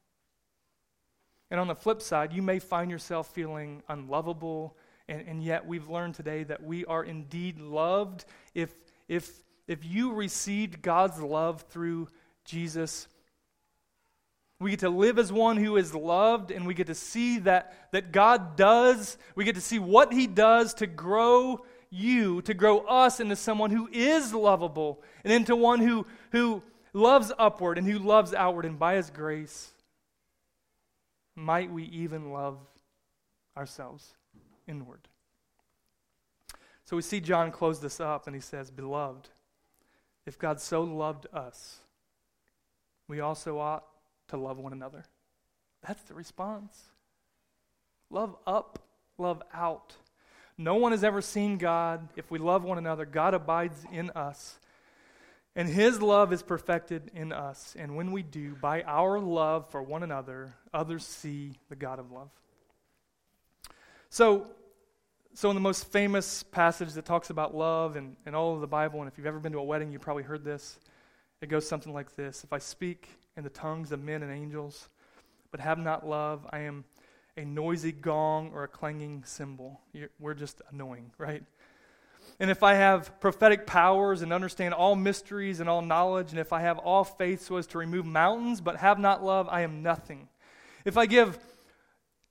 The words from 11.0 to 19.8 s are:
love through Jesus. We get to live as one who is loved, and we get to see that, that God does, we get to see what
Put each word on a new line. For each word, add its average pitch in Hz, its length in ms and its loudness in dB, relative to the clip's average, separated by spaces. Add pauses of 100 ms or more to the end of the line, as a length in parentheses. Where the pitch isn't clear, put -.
love 156 480 -2
through 170 400 -6 (340)
Jesus. 160 640 -8 (1500)
We 190 140 -4
get 190 80 -2
to 185 100 0
live 208 300 4
as 196 140 2
one 226 240 4
who 214 180 2
is 175 180 2
loved, 180 560 2
and 185 160 -6
we 180 80 -2
get 175 140 -2
to 160 80 -8
see 240 440 -2
that, 185 520 2
that 180 220 -2
God 196 420 6
does, 226 600 6 (180)
we 202 80 0
get 208 120 2
to 180 60 -10
see 233 180 -2
what 208 340 8